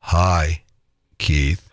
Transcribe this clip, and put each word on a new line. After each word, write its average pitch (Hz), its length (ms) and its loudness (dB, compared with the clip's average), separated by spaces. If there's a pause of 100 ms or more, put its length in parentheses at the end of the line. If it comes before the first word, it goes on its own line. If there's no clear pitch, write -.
Hi, 82 600 0 (540)
Keith. 73 560 0